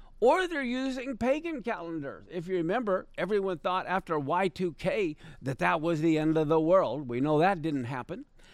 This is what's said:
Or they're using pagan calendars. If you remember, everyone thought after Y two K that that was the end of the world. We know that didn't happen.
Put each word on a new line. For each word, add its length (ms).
Or 300
they're 140
using 560
pagan 440
calendars. 680
If 180
you 80
remember, 500
everyone 400
thought 280
after 320
Y 300
two 300
K 380
that 160
that 220
was 200
the 180
end 200
of 100
the 120
world. 480
We 120
know 180
that 220
didn't 240
happen. 400